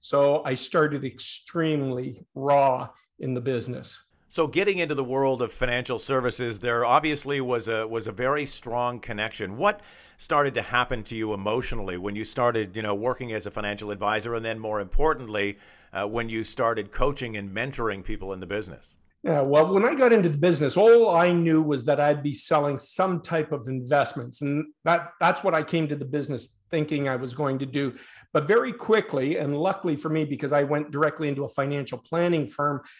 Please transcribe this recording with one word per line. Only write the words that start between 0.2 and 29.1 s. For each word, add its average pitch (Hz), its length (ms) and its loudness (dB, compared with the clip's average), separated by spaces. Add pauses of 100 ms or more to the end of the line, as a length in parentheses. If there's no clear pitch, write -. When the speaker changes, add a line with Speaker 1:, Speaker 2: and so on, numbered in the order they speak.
Speaker 1:
I 135 120 -2
started 147 500 0
extremely 135 1200 -4 (100)
raw 135 540 4 (300)
in 131 140 -4
the 127 60 -2
business. 123 580 -6 (300)
Speaker 2:
So 165 180 0
getting 185 340 0
into 160 140 -2
the 139 120 -2
world 131 360 0
of 110 120 -4
financial 123 460 -2
services, 123 600 -2
there 117 240 0
obviously 143 560 0
was 120 300 -2
a, 110 180 -2
was 113 200 -6
a 113 40 -8
very 135 340 -2
strong 123 540 -4
connection. 107 560 -6
What 202 240 0 (380)
started 143 380 0
to 113 60 0
happen 120 420 -2
to 117 120 -10
you 110 180 -2
emotionally 104 640 -2
when 95 180 -6
you 107 120 -6
started, 113 500 0
you 110 60 -6
know, 104 120 -2
working 117 380 -4
as 104 140 -6
a 101 60 -8
financial 104 400 -6
advisor, 107 440 -2
and 113 80 -4
then 113 160 -6
more 107 220 -4
importantly, 107 760 0 (360)
uh, 98 140 -2
when 113 200 -4
you 113 160 -4
started 110 480 -2
coaching 127 460 -2
and 98 180 -8
mentoring 113 480 -4
people 98 300 -6
in 95 80 -10
the 95 60 -10
business? 101 500 -8 (260)
Speaker 1:
Yeah, 151 180 2
well, 147 300 6
when 196 140 4
I 294 80 2
got 262 200 6
into 190 160 4
the 147 100 -2
business, 147 360 2
all 220 400 8
I 175 160 6
knew 165 300 4
was 147 240 0
that 143 140 4
I'd 147 240 2
be 143 100 -2
selling 143 460 0
some 185 420 -2
type 156 300 -2
of 127 160 -6
investments. 131 760 -2
And 147 240 -2 (180)
that, 165 360 0
that's 175 240 2
what 190 100 2
I 160 80 2
came 160 280 0
to 147 60 -2
the 139 100 -8
business 131 520 -6 (140)
thinking 151 360 -2
I 131 100 0
was 123 180 -8
going 135 240 -2
to 139 80 -6
do. 135 260 -2 (400)
But 147 140 2
very 233 260 4
quickly, 160 640 0